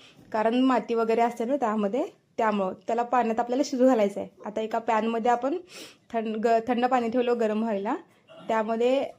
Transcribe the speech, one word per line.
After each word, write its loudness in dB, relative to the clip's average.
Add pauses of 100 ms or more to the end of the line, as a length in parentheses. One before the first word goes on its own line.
(320)
कारण 0
माती 2
वगैरे 2
असते 0
ना -2
त्यामध्ये, 0 (340)
त्यामुळं 0 (140)
त्याला -2
पाण्यात 0
आपल्याला -2
शिजू 2
घालायचं 2
आहे. -8 (160)
आता -6
एका -4
पॅनमध्ये 0
आपण 0 (560)
थंड, -4
ग-, 2
थंड 2
पाणी 2
ठेवलं 0
गरम 0
व्हायला. -2 (540)
त्यामध्ये, 0 (120)